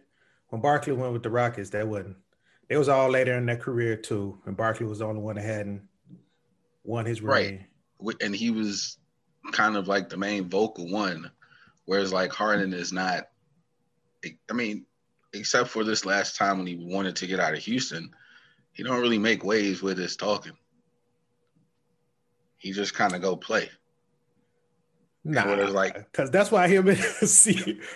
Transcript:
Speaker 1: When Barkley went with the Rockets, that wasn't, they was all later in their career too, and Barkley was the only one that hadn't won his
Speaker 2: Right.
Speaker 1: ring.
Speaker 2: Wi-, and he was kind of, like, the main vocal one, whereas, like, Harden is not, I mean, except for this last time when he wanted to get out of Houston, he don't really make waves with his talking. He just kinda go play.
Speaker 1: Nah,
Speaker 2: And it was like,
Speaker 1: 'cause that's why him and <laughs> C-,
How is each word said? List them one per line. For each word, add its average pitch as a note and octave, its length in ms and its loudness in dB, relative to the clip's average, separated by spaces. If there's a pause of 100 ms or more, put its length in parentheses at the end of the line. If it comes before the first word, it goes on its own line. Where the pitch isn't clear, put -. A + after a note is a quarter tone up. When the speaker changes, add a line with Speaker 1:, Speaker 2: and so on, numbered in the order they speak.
(500)
Speaker 1:
When A2+ 120 -6
Barkley C#3+ 320 4
went B2+ 200 -2
with A#2 100 -4
the A#2 60 -4
Rockets, A#2+ 420 0
that G#2+ 160 -2
wasn't, G2 300 -6 (520)
they C3 80 2
was C#3+ 120 4
all C3+ 200 6
later B2+ 280 4
in B2 80 0
their A#2 120 0
career A#2 400 0
too, G2+ 480 -6
and G2+ 100 -8
Barkley A2+ 300 -2
was G#2+ 140 -6
the A2 60 -4
only G#2+ 160 -4
one G#2+ 140 -6
that G2+ 80 -6
hadn't G2+ 440 -6 (960)
won A2+ 220 -4
his A2+ 160 -4
Speaker 2:
Right. G#2+ 300 2
Speaker 1:
ring. G2 160 -14 (320)
Speaker 2:
Wi-, G#2+ 220 -6
and G2+ 140 -2
he A#2 160 0
was G#2+ 460 -4 (540)
kind G#2+ 240 2
of, F#2+ 120 -2
like, G2 220 0
the F#2 80 -10
main G2 320 -4
vocal F#2+ 400 -2
one, F2+ 400 -4 (560)
whereas, F#2+ 280 0
like, F#2 180 0
Harden G2+ 420 0
is F2 200 -6
not, F2+ 360 -2 (1200)
I A2 40 -8
mean, G#2+ 320 -6 (480)
except A#2 360 0
for A2 140 -4
this G#2+ 220 0
last F#2+ 300 0
time G2 220 2
when F#2 100 -4
he F2 80 -8
wanted F2+ 420 -4
to F#2 100 -4
get F#2 120 -2
out D#2+ 140 0
of D2 60 -4
Houston, G#2+ 540 -4 (580)
he - 120 -14
don't B2 180 -2
really A#2 180 4
make G#2 240 2
waves G2+ 380 0
with F#2+ 160 -2
his F2+ 180 -6
talking. G2 420 -4 (2000)
He G2 140 -10
just G2 240 -4
kinda F#2 240 0
go F#2 160 0
play. G#2 340 -4 (1600)
Speaker 1:
Nah, A2+ 260 2
Speaker 2:
And G2+ 100 2
it G2+ 40 4
was G2+ 80 0
like, G2 380 -2
Speaker 1:
'cause C3+ 200 -2
that's G3 200 4
why F3+ 160 6
him F#3+ 200 6
and G3 100 6
<laughs> - 0 -
C-, - 840 4 (160)